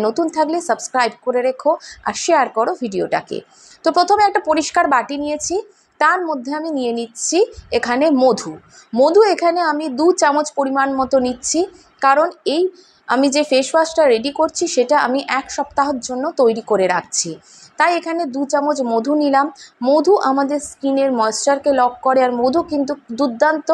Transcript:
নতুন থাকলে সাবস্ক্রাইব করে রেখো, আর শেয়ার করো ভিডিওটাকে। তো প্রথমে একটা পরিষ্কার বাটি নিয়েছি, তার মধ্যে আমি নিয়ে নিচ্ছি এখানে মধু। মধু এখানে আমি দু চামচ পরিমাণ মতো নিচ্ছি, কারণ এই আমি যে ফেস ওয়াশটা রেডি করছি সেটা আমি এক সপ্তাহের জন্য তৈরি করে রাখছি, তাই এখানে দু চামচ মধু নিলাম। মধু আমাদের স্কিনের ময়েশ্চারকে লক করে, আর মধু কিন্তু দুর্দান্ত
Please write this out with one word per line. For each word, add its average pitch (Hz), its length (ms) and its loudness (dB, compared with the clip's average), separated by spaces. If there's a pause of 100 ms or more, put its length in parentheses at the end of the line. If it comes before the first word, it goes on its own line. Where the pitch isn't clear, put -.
নতুন 320 200 0 (100)
থাকলে 311 220 0 (100)
সাবস্ক্রাইব 240 440 -2 (120)
করে 247 240 -2
রেখো, 262 240 0 (340)
আর 208 80 -4 (100)
শেয়ার 302 220 2 (100)
করো 233 160 0 (100)
ভিডিওটাকে। 175 560 -4 (460)
তো 320 120 2
প্রথমে 381 320 2
একটা 403 200 0
পরিষ্কার 311 360 2 (100)
বাটি 247 280 -2
নিয়েছি, 294 320 -6 (460)
তার 320 180 4 (100)
মধ্যে 269 220 -6 (100)
আমি 320 180 -6
নিয়ে 240 200 -2
নিচ্ছি 233 400 -4 (400)
এখানে 247 280 0 (160)
মধু। 214 300 2 (400)
মধু 294 280 4 (140)
এখানে 339 260 0 (120)
আমি 302 120 -4 (140)
দু 311 80 4 (140)
চামচ 302 260 2 (120)
পরিমাণ 269 300 0 (120)
মতো 262 160 0 (100)
নিচ্ছি, 247 340 -4 (420)
কারণ 277 260 4 (280)
এই 349 80 2 (440)
আমি 262 260 2
যে 294 160 2
ফেস 262 220 2
ওয়াশটা 320 300 2 (100)
রেডি 226 260 -2
করছি 320 260 -2 (100)
সেটা 254 220 2 (100)
আমি 254 140 0 (180)
এক 269 80 -8 (100)
সপ্তাহের 285 500 -2
জন্য 254 180 -6 (160)
তৈরি 226 300 2
করে 190 240 2
রাখছি, - 360 -6 (480)
তাই 320 200 4
এখানে 330 240 -4 (120)
দু 277 80 -4 (100)
চামচ 285 260 0 (140)
মধু 226 200 0 (100)
নিলাম। 277 240 2 (420)
মধু 302 240 4 (180)
আমাদের 277 280 0 (120)
স্কিনের 269 480 -2
ময়েশ্চারকে 277 520 0 (100)
লক 247 120 2 (140)
করে, 262 200 4
আর 247 140 0
মধু 262 200 2 (120)
কিন্তু 285 200 -2 (260)
দুর্দান্ত 285 560 0